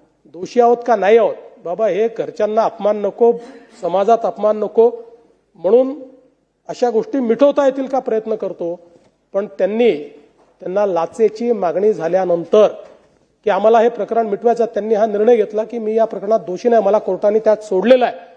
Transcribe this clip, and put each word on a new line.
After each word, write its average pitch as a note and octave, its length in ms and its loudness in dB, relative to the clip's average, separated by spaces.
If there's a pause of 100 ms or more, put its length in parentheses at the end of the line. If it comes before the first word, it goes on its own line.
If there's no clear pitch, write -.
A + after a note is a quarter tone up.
(360)
दोषी F#3+ 260 -2
आहोत A#3+ 160 4
का A#3+ 180 0
नाही G3+ 220 4
आहोत, F#3 180 2 (240)
बाबा F3+ 280 -4
हे G#3 220 0
घरच्यांना G#3+ 540 -2
अपमान G3+ 340 -2
नको, A#3 420 0 (420)
समाजात G3 440 0
अपमान G#3+ 320 -2
नको A3+ 480 0 (540)
म्हणून C4 420 2 (680)
अशा A#3+ 200 -2
गोष्टी A3+ 300 -2
मिटवता C#4 460 2
येतील C4+ 220 -2
का C4 120 -2
प्रयत्न A3 360 -4
करतो, F3+ 540 -8 (440)
पण G3 160 -4
त्यांनी, G#3+ 420 0
त्यांना F3+ 960 -6
लाचेची G3+ 680 -2
मागणी F#3+ 400 0
झाल्यानंतर F3 800 2 (720)
की G#3 40 -2
आम्हाला G#3 300 4
हे A3+ 100 4
प्रकरण A3+ 380 -4
मिटवायचं, A3+ 380 0
त्यांनी G#3+ 300 -4
हा G#3 100 0
निर्णय G#3+ 300 2
घेतला G#3+ 280 -4
की A#3 160 -10
मी A3 160 -4
या A3 100 2
प्रकरणात G#3 360 -2
दोषी F3+ 280 -4
नाही, A3+ 140 4
मला G3+ 160 2
कोर्टाने G#3 400 0
त्यात G#3+ 200 2
सोडलेलं A3+ 460 2
आहे. - 120 -4 (200)